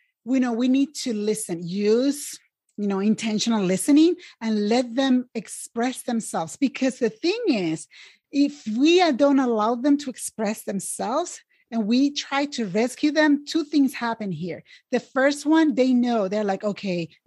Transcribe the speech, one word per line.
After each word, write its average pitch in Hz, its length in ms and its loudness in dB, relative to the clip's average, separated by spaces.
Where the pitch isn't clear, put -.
We 254 140 0
know 247 140 0
we 240 160 0
need 269 280 2
to 254 160 -6
listen, 208 540 -4
use, 220 720 0
you 208 80 -4
know, 196 140 -2
intentional 214 640 0
listening 294 500 4
and 214 280 -2
let 240 260 0
them 254 400 0
express - 680 -8
themselves. 208 540 -6
Because 254 420 -2
the 226 120 0
thing 359 380 -2
is, 180 380 0
if - 360 0
we, 285 340 4
uh, 330 120 4
don't 277 280 4
allow 233 340 0
them 285 240 2
to 285 120 -8
express - 520 -6
themselves 208 800 -6
and 226 160 -2
we 254 240 4
try 285 340 -4
to 269 220 -6
rescue 233 440 0
them, 294 360 2
two 320 180 -2
things 285 300 2
happen 226 360 -6
here. 160 320 -8
The 247 100 0
first 285 460 0
one, 311 280 4
they 254 200 2
know, 240 340 2
they're 208 160 -2
like, 196 200 -2
"Okay, 185 440 -4